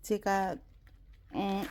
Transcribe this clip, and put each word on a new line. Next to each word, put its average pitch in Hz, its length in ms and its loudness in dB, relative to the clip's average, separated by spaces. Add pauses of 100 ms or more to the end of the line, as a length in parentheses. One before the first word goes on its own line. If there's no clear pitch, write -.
제가, 196 540 2 (760)
음, 196 360 0